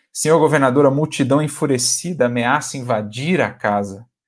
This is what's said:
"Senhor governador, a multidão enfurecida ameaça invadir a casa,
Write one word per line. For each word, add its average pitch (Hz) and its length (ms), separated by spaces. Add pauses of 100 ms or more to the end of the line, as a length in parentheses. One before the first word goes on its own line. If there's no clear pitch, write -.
(120)
"Senhor 156 260
governador, 143 480
a 135 40
multidão 147 520
enfurecida 143 840
ameaça 123 500
invadir 123 640
a 107 120
casa, 101 540 (220)